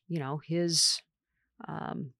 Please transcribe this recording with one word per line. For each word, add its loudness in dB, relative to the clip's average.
you -2
know, -4
his, 2
um, -6